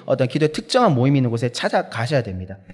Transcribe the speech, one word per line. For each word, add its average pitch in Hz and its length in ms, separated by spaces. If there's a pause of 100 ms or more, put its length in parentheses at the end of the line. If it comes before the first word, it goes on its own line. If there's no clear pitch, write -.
어떤 127 220
기도의 151 240
특정한 226 420
모임이 135 260
있는 123 100
곳에 117 240
찾아가셔야 127 680
됩니다. 92 340 (160)